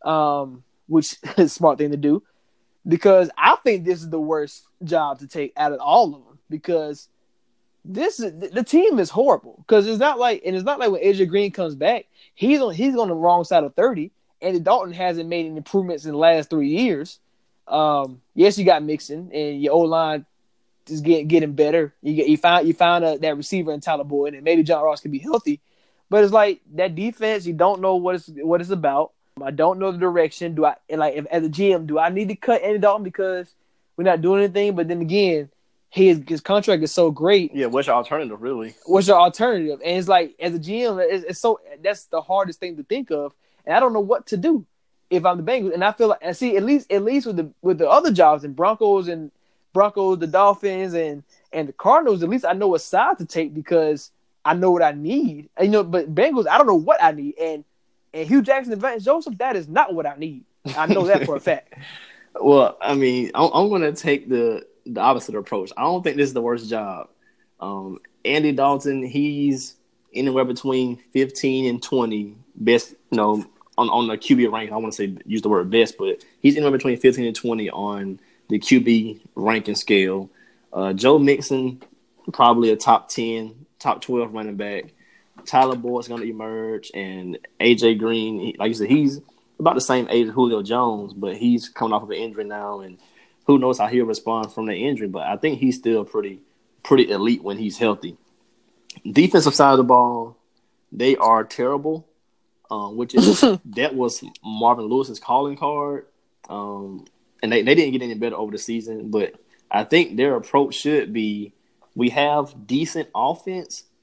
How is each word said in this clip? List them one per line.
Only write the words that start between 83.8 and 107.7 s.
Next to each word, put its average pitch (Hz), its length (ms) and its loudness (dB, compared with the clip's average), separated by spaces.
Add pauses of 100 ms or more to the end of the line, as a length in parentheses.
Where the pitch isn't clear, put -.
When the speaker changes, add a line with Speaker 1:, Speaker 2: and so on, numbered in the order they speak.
Speaker 2:
twelve 120 320 -4
running 107 200 -10
back. 101 380 -10 (520)
Tyler 131 300 2
Boyd's 120 320 -6
gonna 117 160 -10
emerge, 110 680 -10
and 92 440 -10 (220)
A 120 160 4
J 113 200 2
Green, 110 440 -4
he, 104 180 -8
like 107 120 -4
you 117 60 -4
said, 107 140 -4
he's 143 300 2 (400)
about 160 160 0
the 127 60 -2
same 127 280 0
age 117 180 2
as 110 60 -8
Julio 117 280 2
Jones, 107 520 -2
but 98 220 -8
he's 117 340 0
coming 113 240 -4
off 107 100 0
of 104 80 -12
an 85 60 -6
injury 107 260 -8
now, 101 380 -10
and 92 160 -20 (480)
who 143 120 6
knows 127 220 2
how 104 80 0
he'll 123 180 2
respond 110 480 -4
from 110 140 -8
the 107 60 -4
injury, 110 340 -4
but 90 160 -8
I 85 140 -4
think 147 220 -2
he's 127 180 2
still 110 280 0
pretty, 101 340 -8 (420)
pretty 131 300 4
elite 104 320 0
when 101 140 -8
he's 107 200 -6
healthy. 104 380 -2 (920)
Defensive 160 460 4
side 139 160 6
of 135 60 6
the 131 60 6
ball, 120 540 2 (540)
they 123 260 2
are 110 260 4
terrible, 143 640 -6 (640)
uh, 104 180 -8
which 120 260 -6
is, 190 260 4
Speaker 1:
<laughs> 208 240 4
Speaker 2:
that 131 300 -4
was 123 280 -4 (200)
Marvin 113 420 0
Lewis's 123 340 -4
calling 139 380 -4
card, 147 480 -6 (440)
um, 101 560 -14 (360)
and 110 100 -4
they, 113 120 2
they 135 120 4